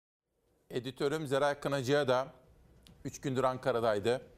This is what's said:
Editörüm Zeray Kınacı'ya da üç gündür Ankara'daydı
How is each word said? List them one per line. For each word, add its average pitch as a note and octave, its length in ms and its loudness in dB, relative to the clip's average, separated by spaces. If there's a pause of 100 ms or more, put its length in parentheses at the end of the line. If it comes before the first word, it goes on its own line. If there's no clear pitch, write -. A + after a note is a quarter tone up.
(680)
Editörüm C#3 580 -4
Zeray C#3 320 2
Kınacı'ya C#3 480 0
da B2+ 200 2 (800)
üç - 160 -12
gündür C3 220 -2
Ankara'daydı A#2 800 2 (160)